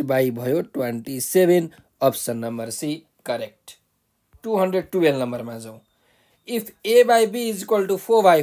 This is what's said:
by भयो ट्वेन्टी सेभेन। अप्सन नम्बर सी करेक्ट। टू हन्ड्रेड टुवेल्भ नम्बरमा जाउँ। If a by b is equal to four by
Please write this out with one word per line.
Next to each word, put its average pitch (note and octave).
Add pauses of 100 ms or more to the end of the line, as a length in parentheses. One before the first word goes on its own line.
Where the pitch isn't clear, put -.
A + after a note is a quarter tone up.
by C3
भयो B2+ (120)
ट्वेन्टी B2
सेभेन। F3 (320)
अप्सन B2+
नम्बर A#2
सी D3+ (320)
करेक्ट। A#2 (720)
टू A3
हन्ड्रेड F#3
टुवेल्भ D#3
नम्बरमा A#2+
जाउँ। A2+ (680)
If A3+ (160)
a A#3
by A3+
b A#3+
is G3
equal G3+
to F#3+
four A3+
by F3+